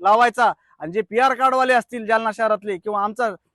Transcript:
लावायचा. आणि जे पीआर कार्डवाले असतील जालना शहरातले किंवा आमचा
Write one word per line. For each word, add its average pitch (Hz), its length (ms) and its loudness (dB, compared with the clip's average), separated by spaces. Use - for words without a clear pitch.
लावायचा. 220 520 2
आणि 156 140 -12
जे 208 80 -2
पीआर 247 340 0
कार्डवाले 262 380 2
असतील 233 340 -2
जालना 220 260 0
शहरातले 208 460 -2
किंवा 202 260 -4
आमचा 214 260 -4